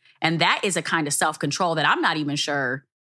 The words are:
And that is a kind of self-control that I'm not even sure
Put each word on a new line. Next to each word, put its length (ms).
And 200
that 200
is 160
a 60
kind 240
of 60
self-control 600
that 140
I'm 140
not 160
even 180
sure 500